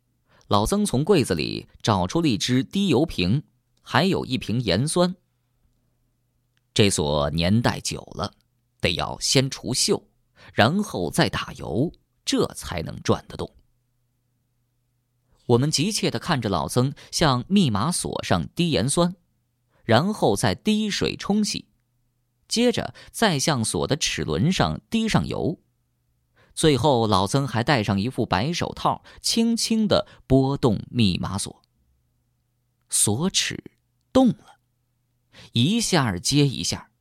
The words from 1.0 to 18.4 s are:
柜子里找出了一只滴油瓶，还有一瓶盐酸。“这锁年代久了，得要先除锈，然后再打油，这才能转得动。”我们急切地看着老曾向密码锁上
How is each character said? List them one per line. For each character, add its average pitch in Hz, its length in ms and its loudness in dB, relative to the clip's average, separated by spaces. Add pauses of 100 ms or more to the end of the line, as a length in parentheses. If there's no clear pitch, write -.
柜 160 200 4
子 92 120 -2
里 57 320 -6 (140)
找 95 260 0
出 165 140 -2
了 165 60 2
一 110 100 2
只 127 260 0
滴 196 240 -2
油 143 180 2
瓶， 98 380 0 (380)
还 139 240 0
有 120 200 0
一 127 120 -4
瓶 113 240 -4
盐 110 260 0
酸。 180 280 0 (1600)
“这 104 160 4
锁 73 420 0
年 87 300 2
代 120 180 0
久 - 220 -8 (140)
了， 101 180 -8 (460)
得 87 140 -2
要 - 260 -6
先 135 300 0
除 - 240 -8
锈， - 300 -2 (500)
然 156 300 2
后 90 260 -6
再 - 200 0
打 - 240 -6
油， 76 380 -4 (320)
这 254 300 0
才 - 300 -8
能 - 180 -12
转 - 260 -2
得 - 80 -16
动。” - 200 -10 (1900)
我 120 100 4
们 143 140 0
急 175 200 0
切 185 200 -2
地 117 80 -4
看 139 220 -4
着 110 80 -2
老 80 180 -2
曾 127 260 0 (160)
向 131 380 0
密 185 220 4
码 110 220 0
锁 - 320 -4
上 85 260 0